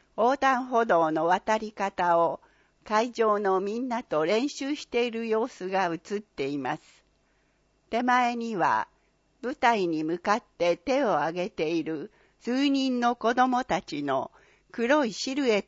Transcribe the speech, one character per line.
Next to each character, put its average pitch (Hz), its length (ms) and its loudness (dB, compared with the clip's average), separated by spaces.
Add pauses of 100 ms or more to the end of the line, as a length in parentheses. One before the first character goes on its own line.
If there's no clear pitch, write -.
(160)
横 247 200 2
断 262 300 2
歩 233 180 2
道 170 260 4
の 160 160 0
渡 185 320 2
り 214 140 -8
方 180 460 0
を 160 220 2 (440)
会 226 280 0
場 214 260 2
の 190 220 2
み 202 180 -4
ん 254 100 -6
な 240 140 -4
と 156 220 -2
練 220 240 0
習 277 260 -6
し - 100 -12
て 240 220 0
い 240 40 -4
る 226 180 -6
様 220 200 0
子 185 200 -10
が 190 180 0
映 170 300 -6
っ 214 40 -4
て - 280 -6
い 143 100 -4
ま 139 180 -4
す。 - 60 -18 (1040)
手 226 140 -2
前 247 340 2
に 233 200 -6
は、 135 320 0 (540)
舞 247 140 -6
台 220 320 2
に 156 160 -2
向 165 140 -2
か 208 180 0
っ 247 80 -8 (120)
て 170 200 2
手 269 260 0
を 247 60 0
上 156 240 0
げ 180 180 -4
て 160 200 -4
い 170 120 -2
る 160 300 -8 (280)
数 269 280 0
人 262 320 0
の 240 160 2
子 233 180 0
供 254 300 2
た 160 180 -2
ち 147 220 -6
の 135 260 -2 (400)
黒 262 340 2
い 208 80 -4
シ 262 220 -8
ル 269 140 0
エ 214 100 4
ッ 190 100 -4